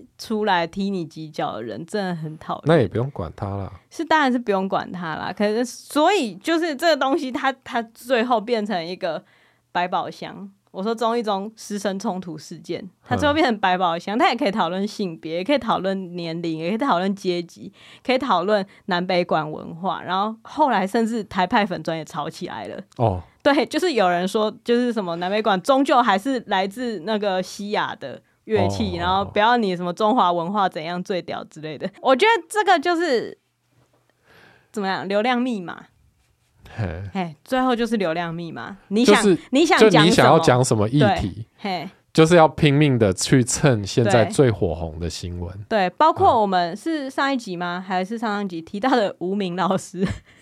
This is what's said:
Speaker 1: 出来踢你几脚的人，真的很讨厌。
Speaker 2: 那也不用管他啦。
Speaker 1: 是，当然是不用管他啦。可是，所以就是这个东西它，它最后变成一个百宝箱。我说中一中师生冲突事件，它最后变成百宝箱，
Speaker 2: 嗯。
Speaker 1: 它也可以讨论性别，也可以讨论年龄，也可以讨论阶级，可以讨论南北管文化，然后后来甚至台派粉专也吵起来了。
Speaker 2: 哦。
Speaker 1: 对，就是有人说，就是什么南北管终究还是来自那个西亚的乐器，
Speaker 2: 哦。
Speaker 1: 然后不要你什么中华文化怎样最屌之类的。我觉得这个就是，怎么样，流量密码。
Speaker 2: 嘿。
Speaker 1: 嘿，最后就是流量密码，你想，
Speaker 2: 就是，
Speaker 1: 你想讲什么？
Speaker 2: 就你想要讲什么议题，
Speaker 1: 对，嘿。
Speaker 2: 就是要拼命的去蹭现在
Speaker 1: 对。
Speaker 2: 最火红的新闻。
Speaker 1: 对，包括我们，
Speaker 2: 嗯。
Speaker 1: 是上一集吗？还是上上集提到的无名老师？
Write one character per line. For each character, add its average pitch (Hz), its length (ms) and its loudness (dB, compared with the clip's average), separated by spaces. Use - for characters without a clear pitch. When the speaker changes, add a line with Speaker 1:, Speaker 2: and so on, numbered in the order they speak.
Speaker 1:
出 214 260 -4
来 180 240 0
踢 196 220 -6
你 185 160 -4
几 156 240 -14
脚 151 240 -6
的 107 100 -10
人， 110 220 -10
真 208 200 -4
的 180 80 -4
很 156 240 -8
讨 - 180 -10
厌。 - 100 -10
Speaker 2:
那 165 120 4
也 113 100 4
不 92 100 -6
用 127 140 -2
管 80 220 -8
他 101 140 -8
啦。 98 240 -8
Speaker 1:
是， - 140 -10
当 311 160 2
然 269 100 2
是 247 80 0
不 240 140 -4
用 190 160 0
管 185 240 -4
他 175 240 -8
啦。 - 200 -8
可 208 120 0
是， 214 160 0
所 302 500 0
以 240 220 -2
就 320 240 -2
是 320 160 -2
这 302 120 -4
个 311 100 4
东 269 200 0
西 262 140 -6
它， 269 200 -2
它 247 180 -4
最 233 440 -2
后 240 160 2
变 220 240 -2
成 180 200 -4
一 175 80 -8
个 170 300 -6
百 180 160 0
宝 175 240 -4
箱。 175 400 -16
我 - 120 -10
说 226 140 -2
中 233 240 0
一 - 20 0
中 202 360 -4
师 - 200 -10
生 196 220 -4
冲 190 220 -6
突 165 160 -12
事 156 200 -16
件， - 240 -10
它 - 80 -4
最 247 140 2
后 294 60 2
变 311 120 2
成 220 140 0
百 180 180 2
宝 175 220 0
箱， 202 160 -6
Speaker 2:
嗯。 247 40 -2
Speaker 1:
它 349 100 0
也 247 80 -2
可 294 100 -2
以 294 40 0
讨 190 180 -2
论 190 180 -4
性 180 320 -8
别， 160 160 -10
也 180 80 -4
可 277 100 0
以 277 40 4
讨 214 220 -2
论 185 360 -6
年 170 260 -6
龄， 160 180 -4
也 165 100 -4
可 214 60 -2
以 - 20 -4
讨 247 200 0
论 196 160 0
阶 175 300 -4
级， 170 300 -20
可 247 80 0
以 262 40 2
讨 208 280 0
论 202 200 2
南 180 200 -2
北 180 200 0
管 156 260 -2
文 - 240 -12
化， 165 260 -6
然 180 160 -6
后 208 160 -2
后 285 260 0
来 196 180 2
甚 226 180 0
至 220 200 -4
台 185 200 -2
派 208 200 2
粉 165 180 -6
专 160 140 -4
也 156 80 -8
吵 156 240 -8
起 160 180 -10
来 104 200 -10
了。 - 120 -12
Speaker 2:
哦。 98 240 2
Speaker 1:
对， 285 220 4
就 - 140 -6
是 349 140 0
有 202 140 4
人 175 180 2
说， 214 380 -2
就 240 100 0
是 240 200 2
什 214 100 -4
么 170 140 -6
南 180 120 -4
北 214 120 0
管 208 200 2
终 269 220 4
究 269 180 4
还 190 160 2
是 254 280 -4
来 190 200 -2
自 214 340 -6
那 208 180 -4
个 190 260 -2
西 202 280 -12
亚 160 240 -2
的 123 260 -14
乐 208 240 2
器， 196 260 -2
Speaker 2:
哦。 170 40 -6
Speaker 1:
然 175 140 0
后 196 120 0
不 208 140 -2
要 233 180 4
你 196 180 0
什 175 80 -6
么 175 80 -2
中 214 240 2
华 185 160 4
文 175 220 -2
化 196 160 2
怎 165 120 -8
样 180 220 -6
最 180 180 -4
屌 - 220 -10
之 - 160 -20
类 151 180 -10
的。 180 120 -8
我 262 140 4
觉 269 100 4
得 453 220 4
这 427 160 -2
个 349 160 4
就 349 160 0
是， 277 420 -2
怎 208 100 -6
么 190 60 -2
样， 170 180 -4
流 202 160 0
量 240 200 0
密 247 180 -4
码。 - 280 -14
Speaker 2:
嘿。 92 280 -6
Speaker 1:
嘿， 175 300 -6
最 254 180 -2
后 254 140 0
就 226 100 -2
是 220 120 0
流 170 160 0
量 170 200 -6
密 170 180 -8
码， 135 260 -12
你 220 160 4
想， 277 180 8
Speaker 2:
就 208 60 6
是， 170 80 6
Speaker 1:
你 294 140 4
想 320 140 4
讲 220 120 8
什 233 60 8
么？ 214 60 8
Speaker 2:
就 220 60 6
你 175 60 4
想 147 100 8
要 151 140 8
讲 127 240 6
什 123 140 2
么 104 120 2
议 143 100 2
题， 98 260 -6
Speaker 1:
对， 185 200 -6
嘿。 196 80 -12
Speaker 2:
就 160 120 8
是 170 100 6
要 160 100 10
拼 147 280 4
命 139 260 4
的 101 140 4
去 131 280 4
蹭 117 460 2
现 - 160 2
在 113 220 6
Speaker 1:
对。 - 80 -4
Speaker 2:
最 131 180 6
火 90 240 -2
红 82 240 -8
的 85 100 -6
新 87 300 -10
闻。 90 300 -10
Speaker 1:
对， 190 220 0
包 320 200 4
括 320 300 4
我 208 40 4
们， 180 280 0
Speaker 2:
嗯。 - 20 -8
Speaker 1:
是 294 340 -6
上 277 240 -2
一 269 40 0
集 190 180 -8
吗？ 175 320 -6
还 185 160 -2
是 214 140 -6
上 220 160 -4
上 202 120 -4
集 170 160 -8
提 202 200 -10
到 254 80 0
的 233 300 0
无 185 140 -4
名 190 220 -4
老 185 220 0
师？ - 280 -6